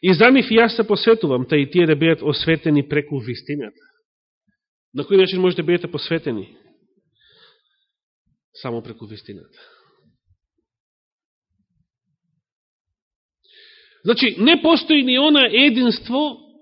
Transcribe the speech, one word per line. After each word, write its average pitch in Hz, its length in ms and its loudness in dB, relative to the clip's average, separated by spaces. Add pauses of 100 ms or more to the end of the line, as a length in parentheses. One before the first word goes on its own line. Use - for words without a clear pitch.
И 185 120 2
за 226 180 6
нив 269 180 2
и 220 80 4
јас 226 180 2
се 214 120 -2
посветувам, 190 580 0
та 156 120 0
и 139 120 0
тие 175 160 2
да 156 100 2
бидат 160 280 0
осветени 151 640 -2
преку 147 320 -4
вистината. 120 720 -12 (1000)
На 139 140 -8
кој 196 140 4
начин 185 200 0
може 180 140 0
да 185 80 -6
бидете 175 280 -2
посветени? 135 680 -8 (2000)
Само 117 200 -10
преку 117 240 -20
вистината. 104 540 -20 (4000)
Значи, 220 340 -2
не 302 240 2
постои 311 420 2
ни 254 160 0
она 285 320 2
единство 247 840 0 (240)